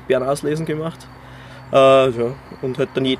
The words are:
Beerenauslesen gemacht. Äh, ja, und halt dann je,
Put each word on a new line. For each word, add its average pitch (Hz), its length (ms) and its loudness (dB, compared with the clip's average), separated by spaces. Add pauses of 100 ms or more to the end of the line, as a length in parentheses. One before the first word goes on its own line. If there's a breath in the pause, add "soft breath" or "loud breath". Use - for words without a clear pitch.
Beerenauslesen 143 580 -2
gemacht. 160 420 -8 (640 loud breath)
Äh, 135 380 6
ja, 117 240 -4 (280)
und 131 160 -6
halt 139 160 -4
dann 135 120 -2
je, 131 140 -2